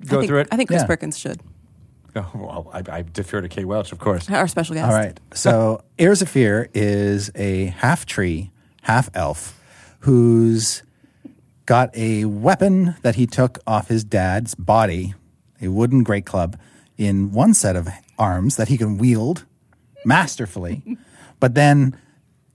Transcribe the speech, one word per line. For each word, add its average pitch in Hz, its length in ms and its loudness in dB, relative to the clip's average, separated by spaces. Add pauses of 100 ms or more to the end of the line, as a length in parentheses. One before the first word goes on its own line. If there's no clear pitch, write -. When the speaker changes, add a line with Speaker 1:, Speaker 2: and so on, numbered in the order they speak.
Speaker 1:
go 139 160 -2
Speaker 2:
I - 40 2
think, 110 80 -2
Speaker 1:
through 143 100 2
it? 143 120 -2
Speaker 2:
I 226 60 -4
think 262 120 -2
Chris 170 120 2
Speaker 3:
Yeah. - 60 0
Speaker 2:
Perkins 160 320 -4
should. - 200 -10 (760)
Speaker 1:
Oh, 95 180 -10
well, 92 400 -12
I, 92 100 -10 (160)
I - 40 -10
defer 95 380 -10
to 90 80 -10
Kate 95 160 -10
Welch, 104 260 -6
of - 80 -18
course. 92 300 -4
Speaker 2:
Our 185 180 0
special 165 280 -4
guest. 135 160 -2
Speaker 3:
All 107 60 2
right. 107 220 -4 (140)
So 113 560 2
<laughs> - 100 -12
Air 185 160 6
Zafir 123 580 0
is 101 640 0
a 95 300 -2
half 120 400 -2
tree, 90 460 -4 (320)
half 113 300 0
elf - 460 -6 (400)
who's 113 840 4 (880)
got 123 280 2
a 110 300 -2
weapon 175 800 2
that 117 120 2
he 120 120 2
took 127 400 0
off 107 200 -2
his 113 160 -2
dad's 104 520 -2
body, 92 580 0 (480)
a 92 60 -6
wooden 120 340 2
great 101 240 0
club, 87 320 -4 (400)
in 98 340 0
one 160 220 4
set 95 220 2
of 85 120 -4 (300)
arms 98 380 0
that 113 120 -2
he 127 120 2
can 107 180 -2
wield 120 480 0 (580)
masterfully. 117 840 -2
<laughs> - 540 -14
But 127 160 2
then 143 400 4 (600)